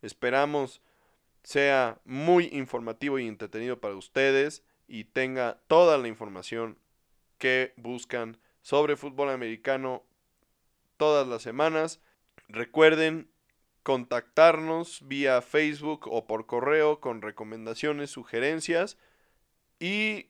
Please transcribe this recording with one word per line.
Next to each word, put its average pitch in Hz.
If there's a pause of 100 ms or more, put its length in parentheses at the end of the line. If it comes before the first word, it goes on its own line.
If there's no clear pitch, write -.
Esperamos 135 (600)
sea 135
muy 165
informativo 131
y 123
entretenido 110
para 101
ustedes 135 (240)
y 107
tenga 131
toda 160
la 123
información 110 (640)
que 127
buscan 120 (240)
sobre 147
fútbol 139
americano 127 (920)
todas 151
las 117
semanas. 156 (480)
Recuerden 156 (500)
contactarnos 156
vía 135
Facebook 151
o 117
por 110
correo 151
con 113
recomendaciones, 113
sugerencias 156 (800)
y 208